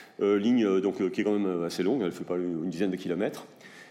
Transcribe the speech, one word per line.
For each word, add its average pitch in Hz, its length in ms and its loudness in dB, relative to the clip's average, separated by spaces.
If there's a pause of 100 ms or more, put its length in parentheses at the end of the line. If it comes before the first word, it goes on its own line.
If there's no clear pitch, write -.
(220)
euh, 101 160 4
ligne, 117 260 4
euh, 95 160 4
donc, 95 220 0
euh, 175 80 2
qui - 120 -2
est - 20 -2
quand 104 120 2
même 92 280 0
assez 82 180 -2
longue, 117 200 2
elle 87 100 -2
fait 85 100 -12
pas 87 140 -4
une 87 340 -2
dizaine 90 220 -2
de 90 40 -4
kilomètres, 92 520 -4 (420)